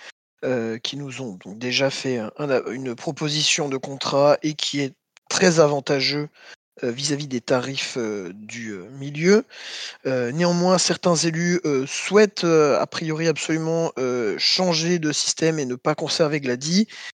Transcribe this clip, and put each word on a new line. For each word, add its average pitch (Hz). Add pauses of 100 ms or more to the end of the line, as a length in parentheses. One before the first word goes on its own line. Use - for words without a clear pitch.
(440)
euh, 117
qui -
nous 131
ont 107
donc 95
déjà 127
fait 131
un, 107
un, 139
une 127
proposition 151
de 135
contrat 139
et 156
qui -
est 135 (360)
très 180
avantageux, 147 (560)
euh, 120
vis-à-vis 143
des 127
tarifs, 131
euh, 104
du, 110
euh, 95
milieu. 147 (600)
Euh, 127
néanmoins, 175
certains 170
élus, 170
euh, 139
souhaitent, 202
euh, 156
a -
priori 160
absolument, 160
euh, 123
changer 175
de 151
système 160
et 143
ne 123
pas 151
conserver 151
Glady, 143 (300)